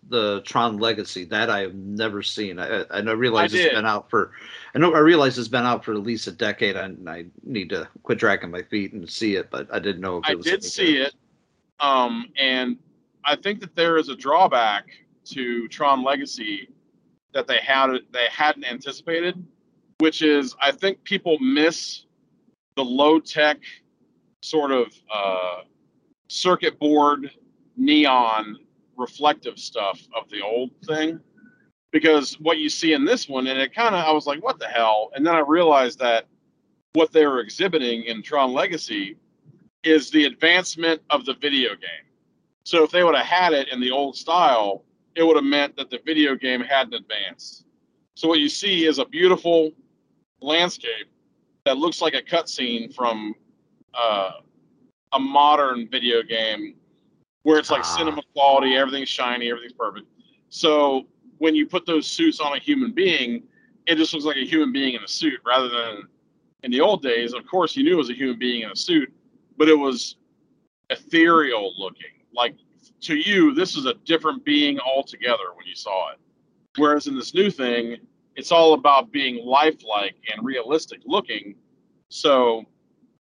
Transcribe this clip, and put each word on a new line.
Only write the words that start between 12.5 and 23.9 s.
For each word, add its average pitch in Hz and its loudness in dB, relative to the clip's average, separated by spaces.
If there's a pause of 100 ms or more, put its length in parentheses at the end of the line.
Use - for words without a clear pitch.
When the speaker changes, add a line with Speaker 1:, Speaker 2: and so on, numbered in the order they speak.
Speaker 2:
I 147 0
think 202 -6
that 190 -18
there 170 2
is 147 0
a 131 -10
drawback 131 2 (400)
to 120 -6
Tron 139 0
Legacy 117 -6 (640)
that 131 -4
they 123 0
had, 135 2 (200)
they 120 -2
hadn't 151 0
anticipated, 165 -6 (600)
which 156 2
is 143 2
I 139 2
think 190 -4
people 175 -2
miss 147 0 (720)
the 135 -2
low-tech 151 2 (840)